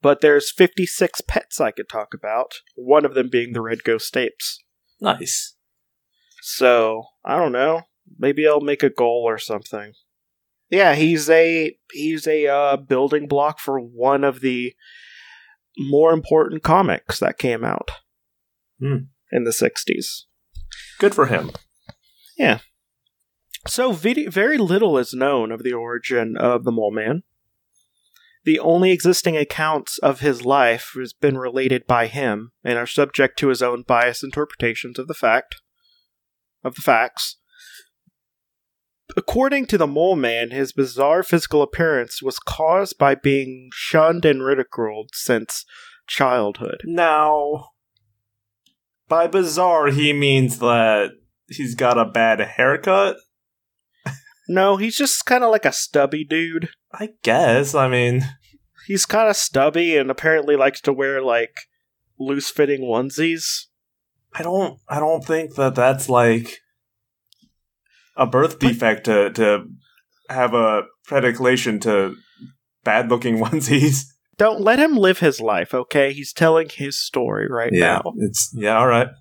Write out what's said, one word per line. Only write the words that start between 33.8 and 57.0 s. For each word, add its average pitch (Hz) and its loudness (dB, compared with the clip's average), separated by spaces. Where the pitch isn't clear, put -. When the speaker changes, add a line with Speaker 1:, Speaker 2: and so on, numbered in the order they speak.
Speaker 1:
biased 120 0
interpretations 127 -6
of 131 -10
the 160 -10
fact, 120 0
of 127 -8
the - -16
facts. - 0
According 262 -2
to 208 0
the 160 2
Mole 165 0
Man, 117 -2
his 135 -6
bizarre 139 0
physical 156 0
appearance 139 -2
was 131 -6
caused 175 -2
by 139 4
being 131 -4
shunned 165 0
and 139 2
ridiculed 117 -4
since - -4
childhood. 120 -2
Speaker 2:
Now, 151 0
by 165 2
bizarre, 170 2
he 147 2
means 135 2
that 113 2
he's 123 -10
got 120 2
a 113 4
bad 113 2
haircut? 147 0
Speaker 1:
No, 190 2
he's 214 -4
just - -2
kinda 247 2
like 214 2
a 135 2
stubby 147 0
dude. 165 -4
Speaker 2:
I 220 -10